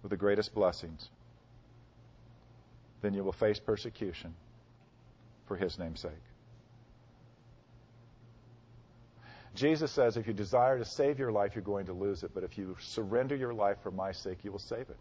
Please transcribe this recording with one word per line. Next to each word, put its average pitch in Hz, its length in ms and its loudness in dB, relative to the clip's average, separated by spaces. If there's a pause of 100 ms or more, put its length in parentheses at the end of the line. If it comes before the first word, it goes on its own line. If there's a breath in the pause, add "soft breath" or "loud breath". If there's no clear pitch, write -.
with 98 80 -8
the 98 80 2
greatest 101 360 4
blessings, 87 540 0 (1900)
then 101 140 0
you 98 100 -2
will 95 80 0
face 104 260 4
persecution 101 760 -4 (1120)
for 98 100 -2
his 90 220 -2
name's 82 220 -8
sake. 80 120 -8 (3500 loud breath)
Jesus 151 380 2
says, 120 240 4
"If 107 100 -2
you 113 60 -2
desire 123 460 4
to 117 60 -2
save 139 360 0
your 123 100 0
life, 101 240 2
you're 107 80 -4
going 98 240 -2
to 95 60 -6
lose 95 320 -2
it. - 100 -10
But 92 80 -4
if 90 160 -8
you 92 220 -8
surrender 123 560 -2
your 123 180 -4
life 101 300 2
for 92 80 -6
my 95 180 -4
sake, 92 320 -8
you 101 80 -8
will 98 80 -8
save 117 320 -8
it." 69 100 -16